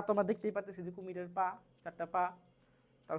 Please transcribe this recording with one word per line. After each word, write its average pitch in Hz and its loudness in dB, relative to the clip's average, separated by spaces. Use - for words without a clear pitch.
তো - 4
আমরা 202 6
দেখতেই 214 0
পাচ্ছি 196 -4
যে 180 -4
কুমিরের 180 -6
পা, 185 4
চারটা 170 -6
পা, 180 4
তার 160 0